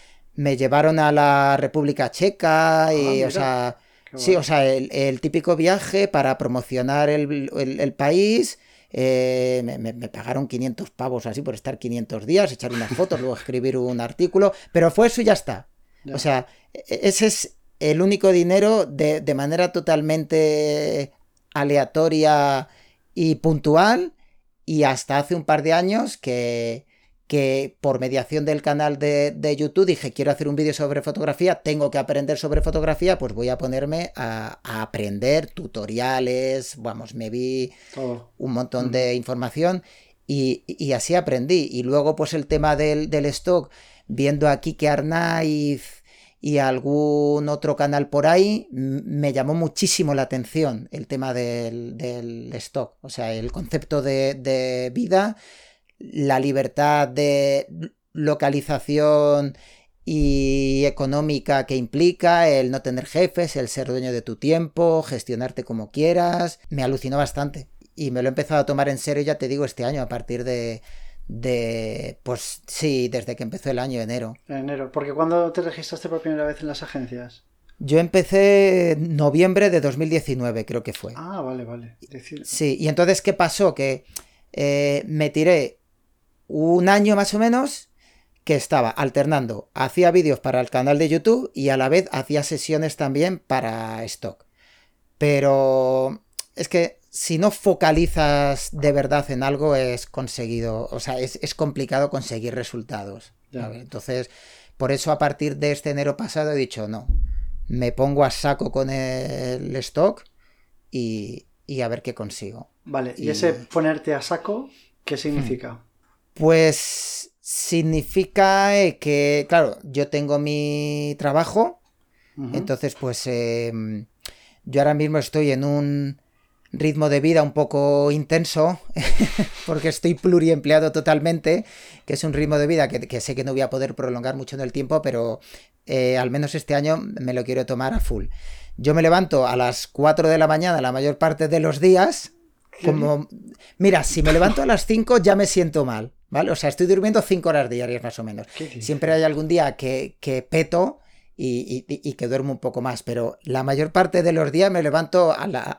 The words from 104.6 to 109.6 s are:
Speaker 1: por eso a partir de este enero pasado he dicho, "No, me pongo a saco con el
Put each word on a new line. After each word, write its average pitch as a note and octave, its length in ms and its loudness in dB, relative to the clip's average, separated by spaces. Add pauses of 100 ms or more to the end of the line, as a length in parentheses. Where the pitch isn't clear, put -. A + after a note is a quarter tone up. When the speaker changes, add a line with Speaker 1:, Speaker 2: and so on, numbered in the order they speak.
Speaker 1:
por C3 160 0
eso C#3+ 200 -2
a D3 60 0
partir D3 380 -2
de D3 160 0
este C#3+ 180 -6
enero C#3+ 260 -2
pasado D3+ 360 -4
he D3 40 0
dicho, A#2+ 320 -4
"No, A2 180 -10 (600)
me B2 260 -2
pongo C#3 320 2
a C3 60 2
saco - 400 -2
con C3+ 200 -2
el C3 840 -6